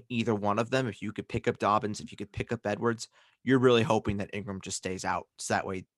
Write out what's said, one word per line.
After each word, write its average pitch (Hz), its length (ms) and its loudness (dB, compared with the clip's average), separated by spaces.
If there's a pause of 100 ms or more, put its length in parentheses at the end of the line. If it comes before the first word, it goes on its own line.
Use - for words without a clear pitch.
either 113 260 0
one 104 240 0
of 117 100 -2
them, 131 160 0
if 104 160 -8
you 104 100 -6
could - 160 -8
pick - 200 -4
up 113 100 0
Dobbins, 107 420 0
if - 120 -14
you - 60 -16
could 101 140 -12
pick - 200 -8
up 113 160 -4
Edwards, 113 400 -2 (360)
you're 131 140 6
really 120 240 8
hoping 107 360 2
that 101 140 -6
Ingram 95 300 -8
just - 160 -8
stays 92 260 -8
out. 90 240 -4 (100)
So - 180 -2
that 92 100 0
way 95 200 -8 (120)